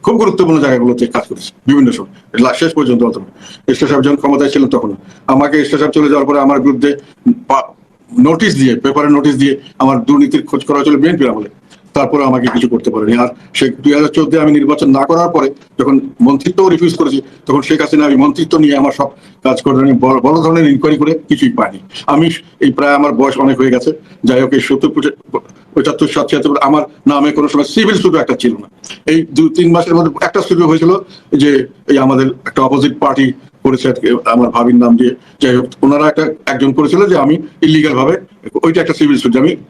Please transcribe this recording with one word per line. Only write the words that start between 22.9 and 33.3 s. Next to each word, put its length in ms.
আমার 180
বয়স 260
অনেক 200
হয়ে 120
গেছে, 220
যাই 180
হোক, 100
এই 80
সত্তর, 520
পঁচাত্তর, 340
সাত, 200
ছিয়াত্তর, 300
আমার 240
নামে 240
কোনো 180
সময় 160
সিভিল 300
স্যুটও 240
একটা 180
ছিল 160
না। 160
এই 280
দু 140
তিন 240
মাসের 220
মধ্যে 320
একটা 160
সুযোগ 260
হয়েছিল, 280
যে 340
এই 120
আমাদের 320
একটা 180
অপোজিট 360
পার্টি 340